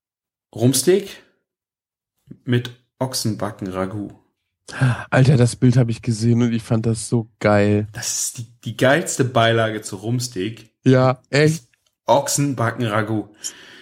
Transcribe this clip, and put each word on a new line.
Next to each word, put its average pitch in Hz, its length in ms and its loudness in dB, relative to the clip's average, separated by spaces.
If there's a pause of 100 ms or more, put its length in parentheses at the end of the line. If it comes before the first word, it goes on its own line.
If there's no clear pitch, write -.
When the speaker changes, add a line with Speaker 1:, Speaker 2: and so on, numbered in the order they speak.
(560)
Speaker 1:
Rumsteak 135 680 0 (1200)
mit 123 260 -2 (280)
Ochsenbacken-Ragout. 101 1120 -6 (960)
Speaker 2:
Alter, 131 280 4
das 120 180 2
Bild 127 220 2
hab 120 120 2
ich 113 120 -8
gesehen 117 420 0
und 117 100 0
ich 113 80 -4
fand 113 240 -4
das 113 240 -4
so 113 200 -2 (100)
geil. 104 540 2
Speaker 1:
Das - 300 -8
ist - 140 -8
die, 120 80 -12 (200)
die 113 120 -8
geilste 143 480 0
Beilage 113 560 2
zu - 140 -12
Rumsteak. 113 720 -6 (140)
Speaker 2:
Ja, 131 460 4
echt? 156 360 2 (400)
Speaker 1:
Ochsenbacken-Ragout. 113 1200 0 (520)